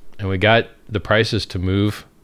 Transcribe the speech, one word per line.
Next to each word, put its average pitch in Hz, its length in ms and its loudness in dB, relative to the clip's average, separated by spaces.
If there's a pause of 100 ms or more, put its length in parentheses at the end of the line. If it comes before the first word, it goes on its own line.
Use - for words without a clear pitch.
(180)
and 101 100 -4
we 95 100 0
got 110 300 4 (200)
the 104 120 -4
prices 110 460 0
to - 120 -8
move 98 480 -2 (180)